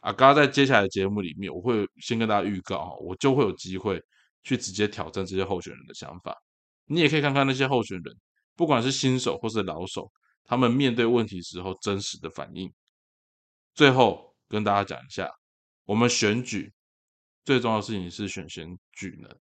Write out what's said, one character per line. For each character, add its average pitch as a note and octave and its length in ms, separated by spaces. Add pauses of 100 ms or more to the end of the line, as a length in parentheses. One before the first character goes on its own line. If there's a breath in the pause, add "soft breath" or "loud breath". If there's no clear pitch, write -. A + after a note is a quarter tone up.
阿 - 100
嘎 C3+ 220
在 D3 120
接 C#3 200
下 C3 80
来 G#2+ 80
的 F#2+ 80
节 F#2+ 180
目 G#2 140
里 E2+ 140
面， F2 180
我 F2+ 80
会 G#2+ 260 (140)
先 A2+ 180
跟 A2+ 80
大 G#2 140
家 F2+ 40
预 G2 160
告 D#2+ 220
哈， F2 140
我 - 180
就 C#3 180
会 C3+ 100
有 F#2+ 120
机 F#2 220
会 F#2 260 (400)
去 C3 140
直 - 140
接 G#2 140
挑 F#2+ 260
战 F#2+ 140
这 F#2+ 100
些 F#2+ 100
候 F#2 160
选 D2 120
人 B1+ 120
的 A1+ 80
想 - 260
法。 - 160 (520)
你 D#3 120
也 D#3 80
可 D3 80
以 D3+ 60
看 C#3 120
看 C#3 140
那 C3+ 60
些 C3 120
候 C3 180
选 F#2 180
人， - 120 (440)
不 E3+ 80
管 C3 180
是 C3 80
新 C3 260
手 B2 200
或 A2+ 100
是 G#2+ 160
老 E2+ 220
手， - 260 (320)
他 B2 140
们 B2+ 120
面 B2+ 240
对 A#2 120
问 A#2 200
题 G2 160
时 F2 200
候 F#2 200
真 G2 200
实 G2 180
的 E2 100
反 D2 240
应。 F2+ 160 (1040)
最 D3 160
后 A#2+ 460 (140)
跟 G#2+ 140
大 G2+ 100
家 G2+ 100
讲 C#2 160
一 B1+ 100
下， F2 200 (560)
我 G#2 100
们 A#2+ 140
选 A2+ 340
举 G#2+ 300 (720)
最 C3+ 120
重 A#2 140
要 A2 60
的 G#2 60
事 A2+ 100
情 F2+ 160
是 G2+ 180
选 E2+ 220
选 D#2+ 180 (240)
举 - 300
能。 - 200